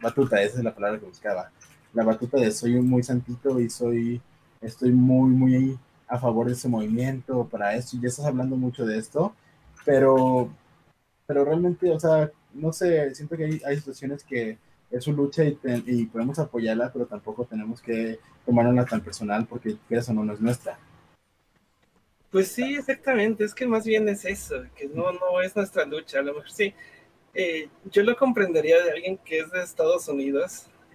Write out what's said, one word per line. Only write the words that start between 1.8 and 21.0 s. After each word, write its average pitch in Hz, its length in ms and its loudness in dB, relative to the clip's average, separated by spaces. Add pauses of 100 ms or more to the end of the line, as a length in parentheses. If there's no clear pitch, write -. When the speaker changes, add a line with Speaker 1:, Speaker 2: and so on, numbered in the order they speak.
Speaker 1:
la 113 100 0
batuta 110 360 0
de 110 120 4
soy 120 240 0
un 123 140 2
muy 123 140 4
santito 123 560 -2
y 117 100 0
soy, 120 520 -2 (400)
estoy 120 300 0
muy, 127 380 6
muy 131 480 4 (300)
a 123 120 -4
favor 117 280 0
de 123 60 0
ese 123 140 -6
movimiento, 120 840 -2
para 104 260 -2
esto, 123 200 -8
y 120 60 -6
ya 123 80 -2
estás 143 160 -6
hablando 131 320 -2
mucho 123 280 -2
de 110 120 -2
esto, 156 380 -2 (500)
pero, 131 640 4 (760)
pero 143 180 4
realmente, 175 460 2
o 156 80 0
sea, 156 320 4 (220)
no 156 200 -4
sé, 156 420 2
siento 151 220 -10
que 156 80 -2
hay, 156 200 -4
hay 139 120 -2
situaciones 139 460 -10
que 113 340 -6 (340)
es 123 140 -4
su 151 80 0
lucha 143 320 2
y 147 100 2
te-, 120 300 -2
y 120 220 0
podemos 123 320 -4
apoyarla, 120 540 -2
pero 123 140 -4
tampoco 107 380 -8
tenemos 110 360 -8
que 113 380 -4 (260)
tomárnosla 123 400 4
tan 110 160 -4
personal 104 460 -4
porque, 113 300 -8 (100)
quieras 117 220 -2
o 117 40 -2
no, 107 120 -2
no 107 80 -4
es 104 80 -8
nuestra. 120 380 -2 (1500)